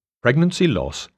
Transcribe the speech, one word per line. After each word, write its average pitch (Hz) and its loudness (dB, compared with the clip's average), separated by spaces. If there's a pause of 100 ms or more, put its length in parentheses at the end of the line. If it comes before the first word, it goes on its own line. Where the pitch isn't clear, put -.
(200)
Pregnancy 170 2
Loss 73 -4